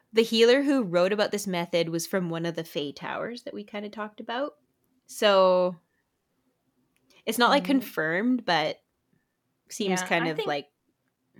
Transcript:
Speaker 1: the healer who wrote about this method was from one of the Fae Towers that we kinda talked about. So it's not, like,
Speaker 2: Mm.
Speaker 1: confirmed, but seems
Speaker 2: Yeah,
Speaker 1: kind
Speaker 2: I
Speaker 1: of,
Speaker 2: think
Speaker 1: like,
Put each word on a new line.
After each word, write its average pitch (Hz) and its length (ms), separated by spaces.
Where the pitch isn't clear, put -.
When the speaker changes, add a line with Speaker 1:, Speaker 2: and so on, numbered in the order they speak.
Speaker 1:
the 220 100
healer 233 400
who 269 200
wrote 180 300
about 208 180
this 202 160
method 170 420
was 165 180
from 180 220
one 165 160
of 170 100
the 165 100
Fae 147 300
Towers 170 500
that - 100
we 208 100
kinda 208 240
talked 214 320
about. 247 360
So 185 680
it's 220 140
not, 240 120
like, 269 140
Speaker 2:
Mm. - 20
Speaker 1:
confirmed, 220 760
but 156 380
seems 185 300
Speaker 2:
Yeah, 185 60
Speaker 1:
kind 170 200
Speaker 2:
I - 20
Speaker 1:
of, 156 80
Speaker 2:
think 415 120
Speaker 1:
like, 147 200